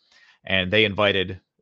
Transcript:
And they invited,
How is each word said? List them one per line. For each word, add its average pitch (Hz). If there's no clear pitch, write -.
And 92
they 107
invited, 98